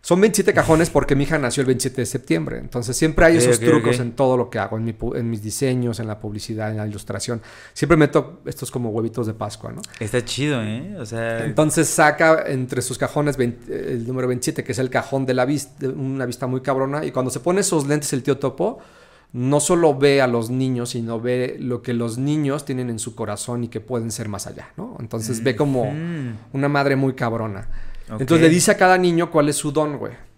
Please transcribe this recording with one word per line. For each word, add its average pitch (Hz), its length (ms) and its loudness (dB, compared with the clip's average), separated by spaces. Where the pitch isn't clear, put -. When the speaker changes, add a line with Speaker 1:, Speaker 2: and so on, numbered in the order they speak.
Speaker 1:
Son 175 180 4
veintisiete 202 340 4
cajones 160 360 4
porque 139 260 2
mi 139 80 2
hija 156 160 0
nació 131 220 0
el 127 60 2
veintisiete 127 340 0
de 120 40 0
septiembre. 147 520 -4
Entonces, 123 400 -6
siempre 156 260 4
hay 165 140 8
Speaker 2:
Ok, 120 60 6
Speaker 1:
esos 123 160 6
Speaker 2:
ok, 110 40 -2
Speaker 1:
trucos 120 320 6
Speaker 2:
ok. 123 60 -2
Speaker 1:
en 120 100 -2
todo 131 240 2
lo 120 140 0
que 113 100 -4
hago, 101 160 -2
en 110 80 -2
mi 113 80 -2
pu-, 117 260 -6
en 117 120 -2
mis 113 120 -4
diseños, 120 600 -2
en 113 60 -6
la 107 120 -6
publicidad, 107 520 -6
en 110 40 -4
la 107 100 -4
ilustración. 107 560 -6
Siempre 147 240 4
meto 147 500 2
estos - 240 -8
como 123 200 -4
huevitos 113 380 -2
de 107 60 -4
Pascua, 107 380 -10
¿no? - 100 -12
Speaker 2:
Está 120 240 -2
chido, 139 360 -2
¿eh? 131 380 -6
O 123 60 -10
sea 113 400 -4
Speaker 1:
Entonces, 151 420 2
saca 160 600 4
entre 127 340 -2
sus 117 160 -6
cajones 143 400 0
vein-, 120 200 0
el 120 360 -6
número 127 220 -2
veintisiete, 127 380 -2
que 127 80 -6
es 98 60 -4
el 131 100 -2
cajón 135 360 -2
de 127 100 0
la 127 100 2
vis-, 139 240 -2
de 139 80 -4
una 135 380 -4
vista 123 220 -6
muy 127 120 -2
cabrona. 135 460 -2
Y - 60 -6
cuando 127 200 -2
se 143 80 -6
pone 180 220 2
esos 160 260 0
lentes 147 240 -2
el 131 120 -2
tío 139 160 0
Topo, 175 400 -4
no 131 300 0
solo 170 360 4
ve 139 240 6
a 131 60 4
los 117 220 0
niños, 127 400 -2
sino 117 320 -4
ve 123 400 -2
lo 123 200 -4
que 123 120 -4
los 117 240 -2
niños 143 480 -2
tienen 127 240 -4
en 113 100 -6
su 110 160 -10
corazón 113 480 -6
y 113 60 -6
que 113 100 -8
pueden 113 320 -4
ser 110 160 -8
más 101 200 -8
allá, - 280 -16
¿no? 220 240 -12
Entonces, 113 460 -6
ve 127 100 2
como 135 280 2
Speaker 2:
Ujú. 104 100 -2
Speaker 1:
una 139 160 -2
madre 139 300 2
muy 135 160 2
cabrona. 110 560 -4
Speaker 2:
Ok. 110 100 -8
Speaker 1:
Entonces, 156 200 4
le 160 80 8
dice 175 220 6
a 196 60 4
cada 185 200 6
niño 170 340 2
cuál 147 160 4
es 147 80 0
su 151 160 -4
don, 147 260 0
güey. 110 140 -8